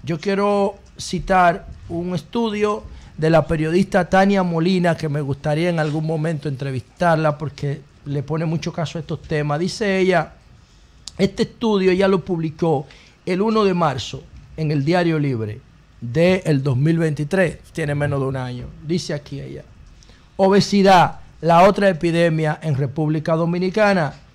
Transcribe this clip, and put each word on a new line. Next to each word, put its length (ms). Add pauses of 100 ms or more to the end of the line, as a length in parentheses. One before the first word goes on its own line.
yo 160
quiero 580 (220)
citar 680 (200)
un 280
estudio 680 (360)
de 120
la 160
periodista 600
Tania 340
Molina, 540
que 120
me 120
gustaría 480
en 100
algún 260
momento 440
entrevistarla 880
porque 420 (260)
le 180
pone 200
mucho 280
caso 260
a 40
estos 200
temas. 380
Dice 400
ella, 320 (840)
este 280
estudio 480
ya 160
lo 160
publicó 600 (380)
el 160
uno 240
de 80
marzo 520 (320)
en 160
el 120
Diario 360
Libre 400 (400)
del 640
dos 140
mil 220
veintitrés, 600 (140)
tiene 220
menos 260
de 60
un 100
año. 300 (180)
Dice 300
aquí 260
ella, 220 (720)
"Obesidad, 840 (200)
la 280
otra 200
epidemia 720
en 120
República 600
Dominicana. 800 (200)